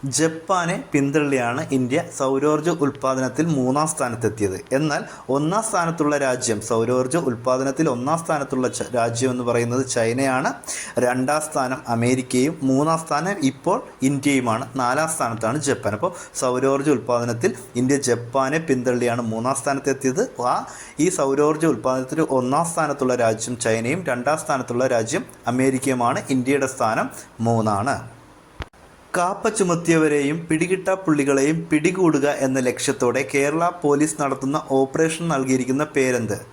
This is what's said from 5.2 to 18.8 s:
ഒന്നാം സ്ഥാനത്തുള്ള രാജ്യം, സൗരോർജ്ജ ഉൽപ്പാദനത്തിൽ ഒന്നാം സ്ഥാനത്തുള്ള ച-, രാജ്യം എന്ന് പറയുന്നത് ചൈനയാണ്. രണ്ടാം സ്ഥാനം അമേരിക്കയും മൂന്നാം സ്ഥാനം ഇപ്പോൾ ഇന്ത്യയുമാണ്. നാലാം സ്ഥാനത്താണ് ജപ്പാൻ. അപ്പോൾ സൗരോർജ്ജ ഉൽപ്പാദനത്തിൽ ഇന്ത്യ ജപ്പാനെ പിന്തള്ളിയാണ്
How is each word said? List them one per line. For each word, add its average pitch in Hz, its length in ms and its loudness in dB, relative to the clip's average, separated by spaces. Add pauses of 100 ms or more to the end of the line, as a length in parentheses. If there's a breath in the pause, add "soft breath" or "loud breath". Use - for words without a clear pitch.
ഒന്നാം 156 340 0
സ്ഥാനത്തുള്ള 165 560 0
രാജ്യം, 120 420 0
സൗരോർജ്ജ 123 560 0
ഉൽപ്പാദനത്തിൽ 131 720 0
ഒന്നാം 135 300 0
സ്ഥാനത്തുള്ള 139 500 -2
ച-, - 140 -4 (120)
രാജ്യം 120 360 0
എന്ന് 123 140 -4
പറയുന്നത് 120 420 0
ചൈനയാണ്. 131 680 0 (440 loud breath)
രണ്ടാം 127 420 2 (100)
സ്ഥാനം 131 380 -2
അമേരിക്കയും 127 760 2
മൂന്നാം 143 440 2
സ്ഥാനം 165 360 -2
ഇപ്പോൾ 170 400 0 (200)
ഇന്ത്യയുമാണ്. 131 760 0
നാലാം 131 320 0
സ്ഥാനത്താണ് 117 540 -2
ജപ്പാൻ. 117 300 0
അപ്പോൾ 170 200 -2 (220 loud breath)
സൗരോർജ്ജ 135 560 2
ഉൽപ്പാദനത്തിൽ 120 640 0 (220 loud breath)
ഇന്ത്യ 127 200 2
ജപ്പാനെ 135 600 0
പിന്തള്ളിയാണ് 123 640 0